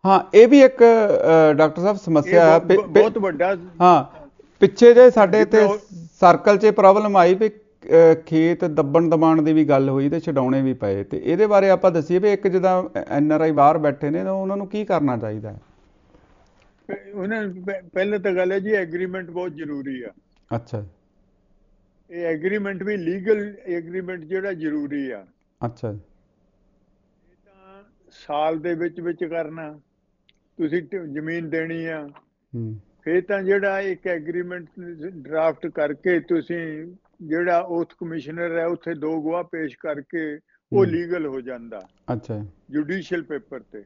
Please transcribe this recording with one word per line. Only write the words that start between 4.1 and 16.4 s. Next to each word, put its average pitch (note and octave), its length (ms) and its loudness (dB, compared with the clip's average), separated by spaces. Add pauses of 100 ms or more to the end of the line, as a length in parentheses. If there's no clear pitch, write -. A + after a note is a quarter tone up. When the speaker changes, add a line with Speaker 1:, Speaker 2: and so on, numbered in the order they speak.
Speaker 1:
ਪਿੱਛੇ A#3 340 8
ਜੇ B3 160 10
ਸਾਡੇ G#3 280 4
Speaker 2:
ਹਾਂਜੀ, A3 200 2
Speaker 1:
ਇੱਥੇ G#3 100 4
Speaker 2:
ਪ੍ਰੋ- G#3 120 -2 (400)
Speaker 1:
ਸਰਕਲ G3 380 6
'ਚ G#3+ 100 2
ਪ੍ਰੋਬਲਮ G3+ 500 4
ਆਈ F3+ 180 6
ਵੀ, G#3 140 -2
ਅ, - 640 4 (120)
ਖੇਤ E3 400 0
ਦੱਬਣ D#3 440 0
ਦਬਾਉਣ D#3+ 320 2
ਦੀ D#3 120 0
ਵੀ D#3 120 2
ਗੱਲ C3+ 240 2
ਹੋਈ C#3 200 -2
ਤੇ E3 100 -4
ਛਡਾਉਣੇ C3+ 420 -2
ਵੀ C3 120 -2
ਪਏ। G2+ 300 -6
ਤੇ - 220 -10
ਇਹਦੇ F#3 220 0
ਬਾਰੇ G3 220 2
ਆਪਾਂ F#3 220 2
ਦੱਸੀਏ E3 280 -2
ਵੀ G#3 140 2
ਇੱਕ G3 140 -4
ਜਿੱਦਾਂ F#3 360 0 (240)
ਐਨ D3+ 240 -2
ਆਰ D#3 100 0
ਆਈ D#3+ 100 0
ਬਾਹਰ D3 260 4
ਬੈਠੇ D3 320 -4
ਨੇ E3+ 140 -6
ਤਾਂ F#3+ 80 -6
ਉਹਨਾਂ F#3+ 260 -6
ਨੂੰ G3 100 -10
ਕੀ G#3 180 -8
ਕਰਨਾ D3 320 -2
ਚਾਹੀਦਾ G#2+ 340 -10
ਹੈ? G2+ 100 -20 (1500)